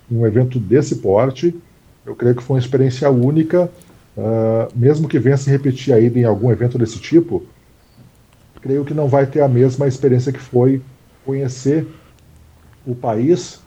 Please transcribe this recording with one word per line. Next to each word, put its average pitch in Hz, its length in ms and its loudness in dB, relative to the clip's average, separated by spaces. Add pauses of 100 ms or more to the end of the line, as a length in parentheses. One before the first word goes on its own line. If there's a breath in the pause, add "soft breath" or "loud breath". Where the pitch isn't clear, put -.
(120)
um 117 140 0
evento 123 340 0
desse 110 380 0
porte, 127 580 0 (500)
eu - 100 -12
creio 120 200 0
que 123 80 -8
foi 135 120 -2
uma 131 40 0
experiência 131 500 0
única, 160 600 2 (460 soft breath)
ah, 113 580 -2
mesmo 147 320 2
que 156 100 -2
venha 135 200 2
se 135 120 -4
repetir 135 440 0
aí 117 200 4
em 120 120 2
algum 110 260 0
evento 120 260 -2
desse 113 220 -4
tipo, - 440 0 (1200)
creio 139 240 -2
que 139 80 -8
não 147 140 -2
vai 135 180 2
ter 139 160 -2
a 143 60 4
mesma 131 400 2
experiência 131 440 0
que 127 80 -10
foi 131 420 0 (440)
conhecer 139 640 -4 (960 loud breath)
o 127 80 -8
país 123 720 -2